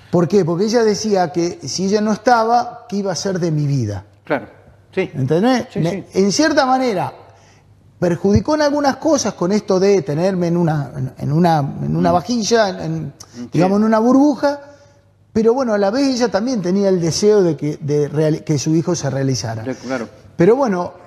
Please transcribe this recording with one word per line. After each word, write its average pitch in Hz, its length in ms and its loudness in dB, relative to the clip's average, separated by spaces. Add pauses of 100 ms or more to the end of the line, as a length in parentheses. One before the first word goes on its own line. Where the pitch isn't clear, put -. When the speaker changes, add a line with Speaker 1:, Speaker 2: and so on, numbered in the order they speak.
(120)
Speaker 1:
¿Por 175 160 2
qué? 196 180 2
Porque 170 200 -2
ella 226 180 0
decía 202 480 0
que 170 360 -4
si 170 180 -6
ella 202 140 0
no 214 140 0
estaba, 233 720 0
¿qué 196 100 -6
iba 196 140 -2
a 170 40 -4
ser 190 240 -4
de 175 120 -2
mi 151 160 0
vida? 107 380 -4 (180)
Speaker 2:
Claro, 139 220 -4 (480)
sí. 185 200 -4
Speaker 1:
¿Entendés? 180 600 0
Speaker 2:
Sí, 202 60 -4
Speaker 1:
Me-, 160 100 0 (220)
Speaker 2:
sí. 185 80 -2
Speaker 1:
en 196 120 2
cierta 302 340 2
manera, 254 460 0 (880)
perjudicó 196 560 2
en 302 60 0
algunas 285 360 0
cosas 285 360 0
con 175 180 -2
esto 202 280 0
de 196 220 4
tenerme 175 460 -2
en 170 100 0
una, 156 380 0
en, 131 220 -6
en 135 140 -4
una, 165 280 4
en 143 360 -4
una 170 160 2
Speaker 2:
Mm. - 20 4
Speaker 1:
vajilla, 214 560 0
en, 185 120 -8
en, 160 320 -6 (200)
Speaker 2:
Sí. 120 180 -14
Speaker 1:
digamos, 185 280 2
en 214 60 2
una 220 140 2
burbuja, 277 600 2 (760)
pero 226 200 4
bueno, 247 200 0
a 208 40 2
la 196 140 2
vez 277 160 2
ella 247 220 0
también 220 320 -2
tenía 196 280 0
el 190 100 2
deseo 202 440 2
de 170 120 2
que, 151 220 -6
de 147 320 -2
reali-, 151 340 0
que 156 140 0
su 156 180 0
hijo 170 200 0
se 139 140 -4
realizara. 120 540 -4
Speaker 2:
Sí, 127 80 -8 (160)
claro. 123 200 -6 (280)
Speaker 1:
Pero 185 200 4
bueno, 208 380 -2 (140)